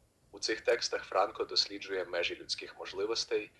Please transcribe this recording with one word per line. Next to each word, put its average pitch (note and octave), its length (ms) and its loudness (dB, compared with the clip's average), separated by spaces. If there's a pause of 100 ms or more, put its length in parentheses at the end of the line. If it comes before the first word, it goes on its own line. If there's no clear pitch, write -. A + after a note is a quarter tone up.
(320)
У - 80 -16
цих - 220 0
текстах A#2 420 2
Франко G2+ 420 2
досліджує G2 600 0
межі F2 300 0
людських - 440 -8
можливостей, G#2+ 800 -2